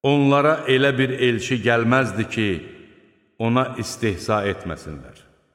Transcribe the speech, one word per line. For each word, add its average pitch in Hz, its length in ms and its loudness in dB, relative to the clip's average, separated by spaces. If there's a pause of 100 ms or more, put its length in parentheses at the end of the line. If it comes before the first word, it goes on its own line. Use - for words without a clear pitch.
Onlara 143 600 4
elə 131 320 4
bir 127 160 0
elçi 123 480 0
gəlməzdi 117 640 2
ki, 107 240 -2 (880)
ona 123 380 0
istehza 104 640 -2
etməsinlər. 78 760 -8 (380)